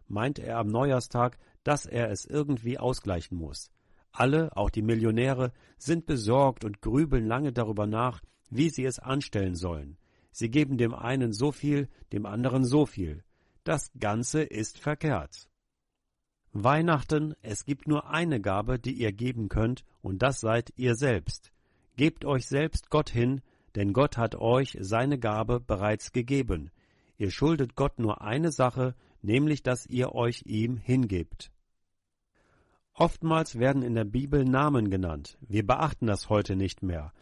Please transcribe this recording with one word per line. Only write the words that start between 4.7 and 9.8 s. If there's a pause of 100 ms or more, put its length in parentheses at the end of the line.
Millionäre, (260)
sind
besorgt
und
grübeln
lange
darüber
nach, (300)
wie
sie
es
anstellen
sollen. (340)